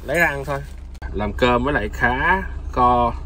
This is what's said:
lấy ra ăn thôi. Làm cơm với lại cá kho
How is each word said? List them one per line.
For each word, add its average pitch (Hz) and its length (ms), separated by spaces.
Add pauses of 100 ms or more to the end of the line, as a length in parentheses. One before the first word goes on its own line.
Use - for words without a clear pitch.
lấy 139 140
ra 170 80
ăn 139 180
thôi. 139 140 (540)
Làm 101 200
cơm 123 320
với 143 100
lại 107 140 (120)
cá 147 420 (300)
kho 123 400 (140)